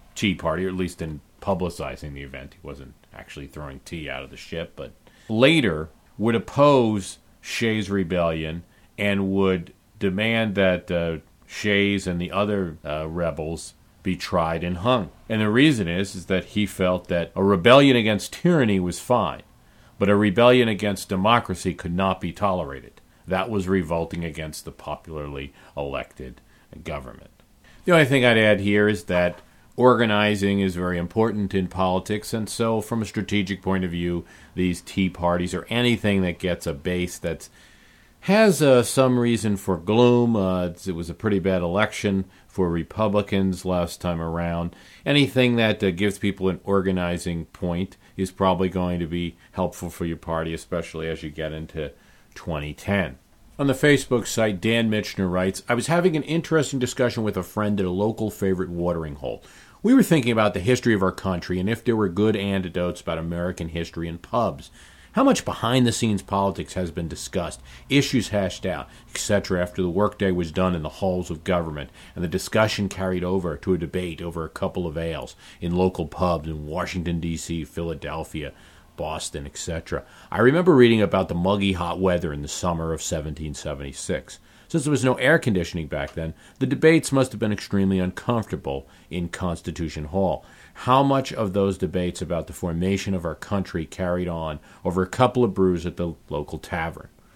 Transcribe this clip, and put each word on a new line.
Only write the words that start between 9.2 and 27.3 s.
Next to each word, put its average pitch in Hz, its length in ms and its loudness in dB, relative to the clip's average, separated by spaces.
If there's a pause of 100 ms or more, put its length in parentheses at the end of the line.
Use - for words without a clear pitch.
would 95 400 2 (280)
demand 107 560 0
that, 92 340 2
uh, 85 280 -2 (280)
Shays 101 600 0
and 87 120 -2
the 87 120 -4
other, 95 520 -2
uh, 78 240 -6
rebels 80 680 -6 (280)
be 92 120 0
tried 82 480 -2
and 87 140 -4
hung. 104 320 0 (200)
And 110 120 0
the 107 80 2
reason 120 380 4
is, 92 260 -2
is 87 120 -12
that 92 200 0
he 104 200 0
felt 90 420 -2
that 85 280 -2
a 95 80 0
rebellion 117 520 8
against 107 380 0
tyranny 127 460 4
was 87 200 -2
fine, 101 420 0 (560)
but 98 120 2
a 104 60 6
rebellion 117 520 6
against 104 420 -2
democracy 95 640 2
could 85 220 -6
not 95 260 0
be 85 120 -6
tolerated. 76 680 -4 (240)
That 92 240 -2
was 95 200 -2
revolting 85 560 0
against 78 400 -10
the 73 60 -12
popularly 73 840 -10 (240)
elected 67 640 -10 (420)
government. 67 480 -12 (540)